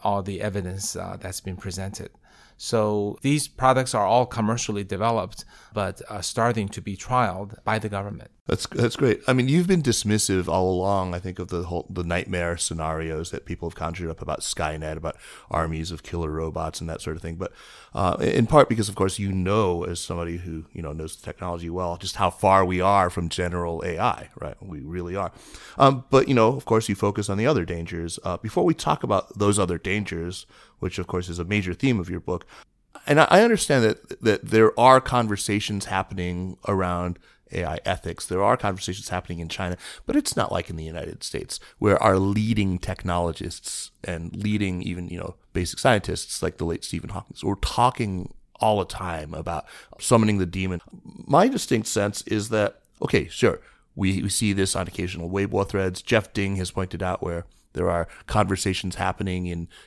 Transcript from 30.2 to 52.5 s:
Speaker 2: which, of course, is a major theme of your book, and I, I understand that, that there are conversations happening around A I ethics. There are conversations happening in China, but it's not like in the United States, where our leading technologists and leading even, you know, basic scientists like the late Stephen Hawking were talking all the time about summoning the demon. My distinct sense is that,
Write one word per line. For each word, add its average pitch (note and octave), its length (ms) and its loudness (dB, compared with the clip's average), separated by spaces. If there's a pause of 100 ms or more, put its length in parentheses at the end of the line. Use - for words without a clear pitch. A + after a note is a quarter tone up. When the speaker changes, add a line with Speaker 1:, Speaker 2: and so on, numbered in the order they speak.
Speaker 2:
which, - 200 -4
of F2 80 -6
course, F2+ 220 -4
is F2 100 -6
a E2+ 60 -4
major F#2+ 280 0
theme B2+ 240 2
of E2+ 120 -4
your F2 100 -6
book, F2 260 -6 (600)
and D3+ 140 8
I, - 80 8
I F#3 120 10
understand F3 440 4
that, - 360 -2
that G#2+ 280 4
there A2 280 8
are B2+ 220 10
conversations G#2+ 840 0
happening F#2 720 -4 (100)
around F2+ 520 0 (320)
A E2+ 140 -4
I E2 200 -4
ethics. F2 400 -4
There F#2 180 0
are A2 140 4
conversations F#2+ 520 -6
happening F2 300 -6
in E2 100 -8
China, F2+ 280 -6 (280)
but - 100 -2
it's D4 200 0
not - 160 0
like F2 180 -2
in E2 60 -8
the D#2+ 80 -8
United D#2+ 400 -10
States, - 360 -8 (200)
where G2+ 220 4
our G2 160 6
leading G2+ 640 2
technologists - 1120 -6 (120)
and E2+ 320 -8
leading G2+ 480 0
even, F2+ 240 -6
you F2 100 -10
know, E2+ 180 -10 (180)
basic F2+ 260 -4
scientists G2+ 640 0
like D#2+ 160 -4
the F2 80 -4
late E2 180 -4
Stephen - 260 -8
Hawking - 260 -12 (120)
were G2 80 0
talking A2+ 800 0 (260)
all G#2+ 200 4
the F2+ 60 -2
time D#2+ 480 -8
about D#2+ 320 -6 (340)
summoning G#2+ 380 4
the F#2 80 2
demon. F#2 360 -4 (220)
My - 440 2
distinct C3+ 400 -2
sense G#2 360 0
is A2 260 -2
that, G#2+ 320 0 (200)